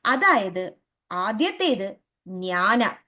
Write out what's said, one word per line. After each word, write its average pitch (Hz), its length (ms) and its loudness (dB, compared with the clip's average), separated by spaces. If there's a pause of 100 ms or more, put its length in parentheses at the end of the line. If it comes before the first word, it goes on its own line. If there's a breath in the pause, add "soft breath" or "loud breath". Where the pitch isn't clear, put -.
അതായത് 226 680 2 (380)
ആദ്യത്തേത് 220 840 -2 (320)
ജ്ഞാന, 185 640 0 (180)